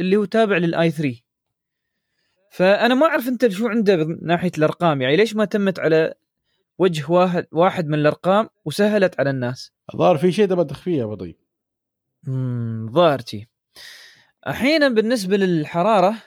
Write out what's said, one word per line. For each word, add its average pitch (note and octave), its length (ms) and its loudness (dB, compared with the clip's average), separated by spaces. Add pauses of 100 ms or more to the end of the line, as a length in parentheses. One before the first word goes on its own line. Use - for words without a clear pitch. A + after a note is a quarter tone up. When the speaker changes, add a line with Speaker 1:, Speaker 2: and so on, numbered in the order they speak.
Speaker 1:
اللي F#3 160 2
هو G#3+ 80 2
تابع G3+ 320 2
للآي E3+ 340 0
ثري. C#3+ 340 -6 (1300)
فأنا G3+ 440 2
ما C#4+ 120 2
أعرف C#4+ 220 0
أنت B3 200 0
شو G#3 200 -4
عنده G3+ 280 2
من D#3+ 260 -2
ناحية E3+ 360 -2
الأرقام، D#3 440 0
يعني C3+ 140 2
ليش G#3+ 200 2
ما G#3+ 80 0
تمت G3+ 340 -2
على D#3+ 360 0 (640)
وجه E3 340 0
واحد، F3+ 400 0
واحد F3+ 340 0
من D3 80 -4
الأرقام E3+ 540 0 (160)
وسهلت G3+ 560 0
على C3+ 100 0
الناس؟ C3 420 -6 (220)
Speaker 2:
الظاهر E3+ 220 2
في F3 160 0
شيء G#3 140 2
تبى F3 180 0
تخفيه D#3+ 340 -6
يا A#2+ 60 -2
بطي. F#2+ 320 -10 (840)
Speaker 1:
مم، A#2+ 680 -6
ظاهر D3+ 340 2
شيء. G#2 180 -12 (1040)
الحين C#4 480 0
بالنسبة G#3+ 420 0
للحرارة، F#3 800 2 (120)